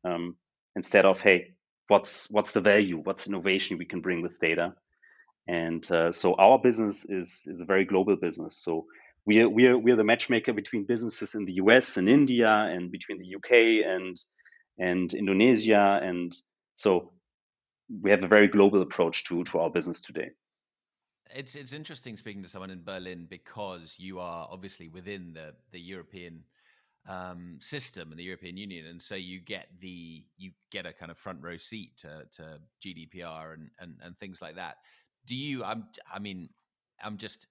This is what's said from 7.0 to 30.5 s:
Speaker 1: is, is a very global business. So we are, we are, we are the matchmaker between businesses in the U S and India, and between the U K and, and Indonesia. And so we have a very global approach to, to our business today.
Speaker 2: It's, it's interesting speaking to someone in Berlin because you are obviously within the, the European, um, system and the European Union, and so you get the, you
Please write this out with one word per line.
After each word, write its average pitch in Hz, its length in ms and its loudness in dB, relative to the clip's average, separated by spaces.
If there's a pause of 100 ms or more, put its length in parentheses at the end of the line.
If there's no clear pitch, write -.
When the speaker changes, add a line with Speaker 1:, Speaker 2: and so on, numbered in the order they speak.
Speaker 1:
is, 90 440 -8
is 87 120 -12
a 85 60 -12
very 95 180 2
global 95 320 2
business. 82 420 -8
So 80 280 -6 (400)
we 104 160 6
are, 113 80 6
we 117 180 6
are, 123 100 6
we 117 140 4
are 120 60 6
the 107 80 2
matchmaker 117 480 0
between 101 320 -6
businesses 110 500 -4
in 107 80 -6
the 92 100 -8
U 95 160 2
S 123 280 4
and 92 100 2
India, 123 420 4
and 90 420 0
between - 280 -12
the 92 80 -16
U 95 160 -14
K 113 400 6
and, 92 340 -4 (600)
and 90 360 -2
Indonesia. 104 880 4
And 87 320 -6 (380)
so 90 400 0 (880)
we 101 100 4
have 95 120 6
a 90 40 -4
very 104 200 8
global 101 340 6
approach - 440 -2
to, 87 200 -4
to 85 140 -2
our 82 100 0
business 82 320 -4
today. - 300 -12 (1000)
Speaker 2:
It's, 135 220 -14
it's 139 180 -16
interesting 147 440 -16
speaking 101 260 -14
to 85 60 -18
someone 95 200 -14
in 92 140 -16
Berlin 90 460 -12
because 92 680 -16
you 92 220 -14
are 85 320 -12
obviously 92 380 -18
within 90 440 -14
the, 78 200 -18 (180)
the 90 80 -18
European, 87 640 -18 (640)
um, 90 520 -14
system 92 520 -14
and 80 80 -20
the 87 40 -16
European 92 340 -14
Union, 92 300 -16
and 85 140 -20
so - 140 -16
you 92 240 -14
get 87 280 -14 (120)
the, 85 460 -18 (120)
you 92 140 -20 (200)